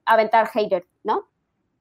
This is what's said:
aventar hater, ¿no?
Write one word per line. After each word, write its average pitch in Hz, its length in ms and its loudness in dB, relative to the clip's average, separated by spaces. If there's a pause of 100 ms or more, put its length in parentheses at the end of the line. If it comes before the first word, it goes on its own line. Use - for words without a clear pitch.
aventar 220 440 2
hater, 202 380 -4 (160)
¿no? 233 260 -6 (520)